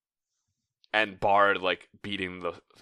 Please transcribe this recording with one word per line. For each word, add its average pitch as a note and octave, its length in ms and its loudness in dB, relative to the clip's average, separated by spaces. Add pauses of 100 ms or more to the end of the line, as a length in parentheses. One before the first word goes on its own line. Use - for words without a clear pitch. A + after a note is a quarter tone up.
(920)
and G#2 260 -2
Bard, G2+ 420 4
like, F2+ 260 -2 (140)
beating F#2+ 400 -8
the, E2+ 120 -6 (280)